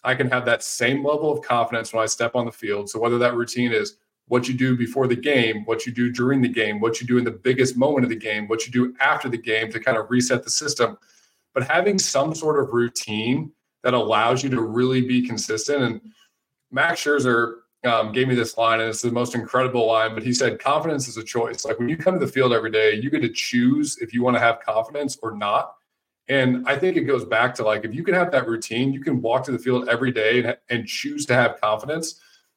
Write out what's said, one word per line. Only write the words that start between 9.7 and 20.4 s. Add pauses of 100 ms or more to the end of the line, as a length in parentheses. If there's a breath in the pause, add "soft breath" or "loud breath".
to
kind
of
reset
the
system. (580 soft breath)
But
having
some
sort
of
routine (320)
that
allows
you
to
really
be
consistent.
And (680 loud breath)
Max
Scherzer, (300)
um,
gave
me
this
line,
and
it's
the
most
incredible
line,
but
he
said,